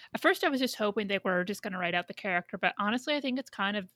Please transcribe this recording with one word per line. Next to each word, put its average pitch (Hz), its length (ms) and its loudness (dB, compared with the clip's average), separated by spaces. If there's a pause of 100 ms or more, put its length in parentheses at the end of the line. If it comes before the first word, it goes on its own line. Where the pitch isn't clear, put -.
(140)
at - 80 -2
first 359 220 4
I 359 60 6
was 269 100 0
just 254 180 0
hoping 208 300 0
they 196 160 0
were 180 200 2
just 196 200 -6
gonna 185 160 -4
write 175 160 0
out 175 120 0
the 196 60 -10
character, 180 440 -2
but 185 220 2
honestly, 240 360 0
I 285 60 0
think 262 180 0
it's 269 100 -8
kind 202 280 0
of 185 180 -6